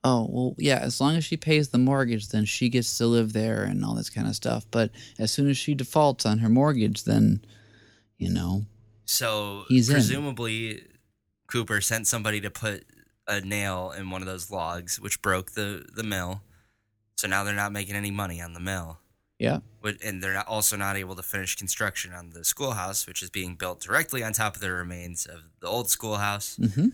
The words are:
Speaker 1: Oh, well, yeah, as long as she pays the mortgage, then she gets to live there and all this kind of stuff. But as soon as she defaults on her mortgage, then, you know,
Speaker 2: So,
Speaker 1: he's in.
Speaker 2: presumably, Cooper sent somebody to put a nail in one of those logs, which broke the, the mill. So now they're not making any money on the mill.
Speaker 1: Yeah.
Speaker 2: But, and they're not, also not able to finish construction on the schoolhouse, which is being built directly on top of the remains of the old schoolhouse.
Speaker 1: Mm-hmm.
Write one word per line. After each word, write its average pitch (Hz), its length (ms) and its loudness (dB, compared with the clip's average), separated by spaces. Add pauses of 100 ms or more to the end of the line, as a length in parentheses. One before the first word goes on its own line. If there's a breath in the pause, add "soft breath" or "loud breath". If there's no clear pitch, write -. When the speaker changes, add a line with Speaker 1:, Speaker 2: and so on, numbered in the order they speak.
Speaker 1:
Oh, 123 280 4
well, 127 280 -2
yeah, 135 200 4
as 123 220 -2
long 147 160 4
as 160 80 0
she - 120 -4
pays 151 340 2
the 123 80 4
mortgage, 123 500 2
then 107 160 2
she 123 240 0
gets 120 300 0
to 117 80 4
live 117 260 4
there 110 320 0
and 98 200 0
all - 100 -2
this - 160 -4
kind - 180 -2
of 53 80 -2
stuff. 117 340 -2
But 110 200 2 (280 loud breath)
as 110 140 0
soon 143 160 4
as 135 80 4
she 147 180 0
defaults 139 520 4
on 107 120 4
her 113 120 4
mortgage, 127 540 4
then, 107 380 6 (760 soft breath)
you 90 120 -2
know, 90 360 0 (400)
Speaker 2:
So, 104 600 -2
Speaker 1:
he's 123 200 8
in. 143 60 6
Speaker 2:
presumably, 117 880 0 (640)
Cooper 107 340 0
sent 110 260 0
somebody 107 360 0
to 101 80 -6
put 107 340 -6 (420)
a 104 140 -2
nail 95 560 -4
in 95 140 -8
one 92 100 -6
of 92 60 -8
those 92 240 -10
logs, 87 500 -4
which - 220 -4
broke 95 300 0
the, 101 420 -6
the 113 80 -6
mill. 98 400 -4 (760)
So - 100 -2
now 98 160 0
they're 104 120 -2
not 101 180 -2
making 101 240 -6
any 101 140 -2
money 95 320 -4
on 85 100 -12
the 85 80 -14
mill. 87 380 -6 (400)
Speaker 1:
Yeah. 120 220 0 (200)
Speaker 2:
But, 104 240 -4
and 98 180 -8
they're 95 120 -4
not, 98 120 -4
also 107 300 0
not 98 200 -2
able 92 200 -8
to 90 60 -14
finish 95 340 -6
construction 95 560 -4
on 87 180 -16
the 82 140 -18
schoolhouse, 101 640 -2
which - 160 -8
is 92 80 -12
being 90 260 -8
built 90 240 -6
directly 131 420 0
on 110 120 -4
top 107 200 0
of - 60 -14
the 98 100 -4
remains 87 540 -6
of 82 160 -16 (200)
the 87 60 -10
old 113 220 -2
schoolhouse. 104 720 -2
Speaker 1:
Mm-hmm. 123 340 2